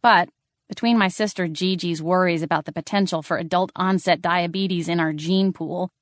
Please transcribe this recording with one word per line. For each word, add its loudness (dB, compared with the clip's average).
But, 6
between 0
my 4
sister -2
Gigi's -2
worries 2
about -2
the -12
potential -2
for -4
adult -2
onset 0
diabetes -2
in 0
our 0
gene 0
pool -6